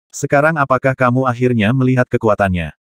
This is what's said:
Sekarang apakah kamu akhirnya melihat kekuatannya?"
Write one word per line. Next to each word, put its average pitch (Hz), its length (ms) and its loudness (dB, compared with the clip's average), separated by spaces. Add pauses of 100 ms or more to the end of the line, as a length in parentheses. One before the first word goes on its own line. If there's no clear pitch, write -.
Sekarang 147 480 0
apakah 135 400 0
kamu 127 320 0
akhirnya 120 480 0
melihat 127 320 0
kekuatannya?" 98 640 -2 (240)